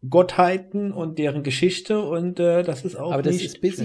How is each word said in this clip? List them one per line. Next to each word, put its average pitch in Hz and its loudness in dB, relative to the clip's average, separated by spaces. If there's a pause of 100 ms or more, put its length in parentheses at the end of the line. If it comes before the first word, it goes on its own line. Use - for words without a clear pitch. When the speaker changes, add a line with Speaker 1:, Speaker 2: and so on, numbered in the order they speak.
(100)
Speaker 1:
Gottheiten 185 2
und 160 -6
deren 147 -2
Geschichte 180 0
und, 170 -4
äh, 175 4
das 170 -6
ist 185 -8
auch 156 -6
Speaker 2:
Aber 139 0
das 175 2
Speaker 1:
nicht 180 -2
Speaker 2:
ist - -10
busy 185 0 (120)